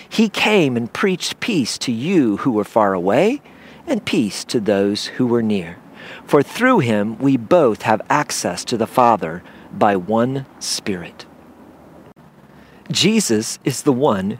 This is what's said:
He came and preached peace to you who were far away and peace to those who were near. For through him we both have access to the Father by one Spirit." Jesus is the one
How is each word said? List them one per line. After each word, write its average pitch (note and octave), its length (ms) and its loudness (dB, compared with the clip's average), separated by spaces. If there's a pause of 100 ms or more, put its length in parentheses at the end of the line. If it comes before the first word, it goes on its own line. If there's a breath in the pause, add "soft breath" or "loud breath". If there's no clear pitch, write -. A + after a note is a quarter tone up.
He A3 220 2
came E3 480 2
and A#2 160 -6
preached - 460 -4
peace - 400 -2
to - 120 -4
you B2 460 0
who C3+ 140 -2
were G#2 120 2
far G2+ 300 2
away B2 480 2 (460 loud breath)
and A#3+ 180 -4
peace - 400 -2
to B2 140 -2
those G2+ 480 0 (100)
who B2+ 80 0
were A#2 160 2
near. F#2+ 360 -2 (480 loud breath)
For D3 160 4
through B3 380 2
him A2 400 0
we C3+ 180 2
both A#2+ 440 2
have A2 280 0
access A2 560 -2
to A#2+ 120 -4
the G#2+ 100 -2
Father F#2+ 560 2 (280 loud breath)
by G2+ 240 2
one A#2 500 -2 (140)
Spirit." - 640 -8 (1700 loud breath)
Jesus E3+ 720 0
is C#3 180 -4
the C#3+ 120 4
one A2+ 460 0